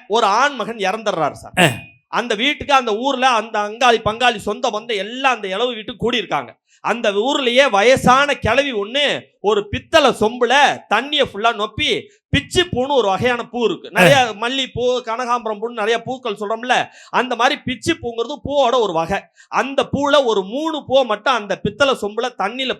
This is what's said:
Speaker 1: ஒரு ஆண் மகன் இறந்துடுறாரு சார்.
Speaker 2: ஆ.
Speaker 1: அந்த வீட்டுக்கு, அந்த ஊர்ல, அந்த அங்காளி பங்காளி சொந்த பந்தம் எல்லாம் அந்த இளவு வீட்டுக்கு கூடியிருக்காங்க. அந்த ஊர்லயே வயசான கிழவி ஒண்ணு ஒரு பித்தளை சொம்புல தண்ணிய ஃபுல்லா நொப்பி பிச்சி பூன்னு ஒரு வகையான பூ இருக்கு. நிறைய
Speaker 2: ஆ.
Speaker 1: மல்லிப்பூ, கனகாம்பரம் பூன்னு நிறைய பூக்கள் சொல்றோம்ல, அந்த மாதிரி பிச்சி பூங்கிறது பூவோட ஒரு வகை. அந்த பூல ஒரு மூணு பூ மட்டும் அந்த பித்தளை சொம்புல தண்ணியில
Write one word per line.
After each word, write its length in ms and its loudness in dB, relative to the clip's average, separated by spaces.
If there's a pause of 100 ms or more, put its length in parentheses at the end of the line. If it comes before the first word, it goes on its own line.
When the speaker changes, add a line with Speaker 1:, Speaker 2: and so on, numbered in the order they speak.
Speaker 1:
ஒரு 180 2
ஆண் 280 2
மகன் 220 -6
இறந்துடுறாரு 560 -2
சார். 280 -18
Speaker 2:
ஆ. 40 6 (440)
Speaker 1:
அந்த 260 -2
வீட்டுக்கு, 400 0
அந்த 220 2
ஊர்ல, 320 0
அந்த 300 -2
அங்காளி 400 2
பங்காளி 380 0
சொந்த 340 -4
பந்தம் 260 -6
எல்லாம் 380 -2
அந்த 140 -6
இளவு 260 -2
வீட்டுக்கு 380 -6
கூடியிருக்காங்க. 360 -4 (320)
அந்த 300 -2
ஊர்லயே 600 2
வயசான 640 4
கிழவி 380 0
ஒண்ணு 480 -2 (200)
ஒரு 280 0
பித்தளை 420 2
சொம்புல 680 2 (100)
தண்ணிய 360 0
ஃபுல்லா 300 -2
நொப்பி 460 -4 (360)
பிச்சி 260 0 (100)
பூன்னு 160 -2
ஒரு 200 2
வகையான 400 0
பூ 160 -2
இருக்கு. 260 -4
நிறைய 360 6
Speaker 2:
ஆ. 40 -4
Speaker 1:
மல்லிப்பூ, 720 -2
கனகாம்பரம் 600 -4
பூன்னு 100 -6
நிறைய 300 -2
பூக்கள் 320 -8
சொல்றோம்ல, 520 -2 (240)
அந்த 240 0
மாதிரி 320 0
பிச்சி 240 -4
பூங்கிறது 420 -4
பூவோட 480 0
ஒரு 120 0
வகை. 280 -2 (280)
அந்த 440 -2
பூல 320 2
ஒரு 180 0
மூணு 440 -6
பூ 180 2
மட்டும் 300 0
அந்த 220 -4
பித்தளை 440 0
சொம்புல 280 -4 (100)
தண்ணியில 420 -4